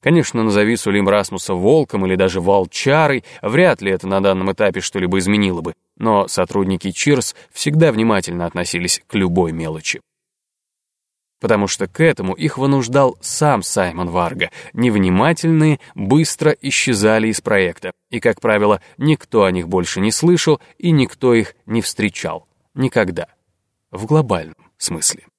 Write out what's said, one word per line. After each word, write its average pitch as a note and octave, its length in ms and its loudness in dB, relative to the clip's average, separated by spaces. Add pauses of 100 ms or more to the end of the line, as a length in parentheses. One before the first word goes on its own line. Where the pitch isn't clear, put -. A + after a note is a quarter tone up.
Конечно, C3 400 2
назови G#2+ 340 2
Сулим G2+ 320 0
Расмуса G2+ 460 -2
волком G#2+ 500 2
или F#2 120 0
даже F#2 260 0
волчарой, B2+ 840 0 (160)
вряд D3 400 2
ли G2 100 -2
это F#2 160 -4
на G2 140 0
данном F#2+ 320 0
этапе F#2+ 280 0
что-либо F2+ 360 -2
изменило F#2+ 460 0
бы, E2 100 -8 (240)
но G#2 320 0
сотрудники F#2+ 640 -2
ЧИРС C3 440 -2 (200)
всегда D#3 360 2
внимательно G#2 540 0
относились F2 640 -4
к - 80 -20
любой F2+ 380 2
мелочи. D#2+ 500 -8 (1400)
Потому G2+ 220 2
что F#2+ 200 -4
к - 140 -8
этому A#2 320 0
их C#3+ 240 -4
вынуждал C3+ 640 0
сам C#3 420 -2
Саймон F2+ 460 -4
Варга. F2 420 -4 (220)
Невнимательные B2+ 1040 2 (160)
быстро D3 580 0
исчезали A2 760 0
из G#2+ 140 -4
проекта, F#2 500 -2 (160)
и, A#2+ 100 -6
как A2 220 0
правило, G#2 400 2 (160)
никто C3 480 2
о F#2+ 60 2
них F2+ 180 -4
больше F2+ 320 -2
не G#2 100 2
слышал, D#3+ 480 2 (200)
и F3 120 -2
никто C3 440 2
их A2+ 200 0 (120)
не A2 160 -2
встречал. - 680 -6 (260)
Никогда. - 520 -2 (640)
В G2+ 160 -10
глобальном G#2 500 -2 (220)
смысле. - 480 -6 (120)